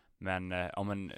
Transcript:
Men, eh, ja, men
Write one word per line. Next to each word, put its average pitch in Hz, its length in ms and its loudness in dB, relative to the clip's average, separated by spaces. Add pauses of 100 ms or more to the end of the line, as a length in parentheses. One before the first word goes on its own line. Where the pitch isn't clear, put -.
(180)
Men, 92 340 0
eh, 90 60 2 (180)
ja, 101 80 2
men 101 340 0